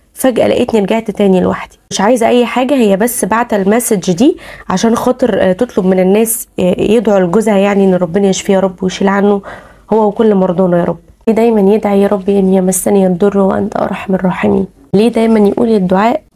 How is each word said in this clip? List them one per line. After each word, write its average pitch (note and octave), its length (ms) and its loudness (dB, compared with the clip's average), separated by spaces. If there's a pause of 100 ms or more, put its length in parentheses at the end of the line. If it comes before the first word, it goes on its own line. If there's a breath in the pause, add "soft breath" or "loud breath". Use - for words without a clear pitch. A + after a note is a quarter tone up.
(140 soft breath)
فجأة - 340 0
لقيتني A3+ 320 0
رجعت G#3+ 320 -2
تاني F#3+ 300 2
لوحدي. - 380 -6 (120)
مش - 100 -4
عايزة A3+ 260 2
أي A#3+ 180 2
حاجة، B3 280 -2
هي G#3+ 240 2
بس A3 280 -2
بعت A3+ 280 -2
المسج G3+ 580 0
دي B3+ 260 2 (320 loud breath)
عشان A3 260 0
خاطر، A#3+ 460 -2
آه، F#3+ 120 2
تطلب G#3+ 320 -2
من F#3 140 2
الناس، G#3 480 0 (120)
آه، F3+ 220 0
يدعوا G#3 380 2
لجوزها، G3 380 0
يعني، G3 280 2
إن F#3+ 80 2
ربنا F3+ 340 0
يشفيه F#3+ 260 0
يا F#3+ 60 2
رب F#3 240 -2
ويشيل F#3 240 -2
عنه G3+ 340 0 (520 loud breath)
هو G#3+ 140 2
وكل G#3 280 0
مرضانا F3+ 440 0
يا E3+ 40 0
رب. E3+ 140 -4 (300)
ليه A3+ 80 0
دايمًا G#3+ 380 2
يدعي G3+ 280 0
يا G3+ 60 2
رب G3 220 -2
إن F#3+ 240 2
يمسني F#3+ 540 0
الضر F#3+ 300 0
وأنت G3+ 400 -2
أرحم - 380 -4
الراحمين؟ F#3+ 500 -2 (280)
ليه G#3 160 2
دايمًا A3+ 300 2
يقول G#3+ 300 2
الدعاء G3+ 520 0 (140)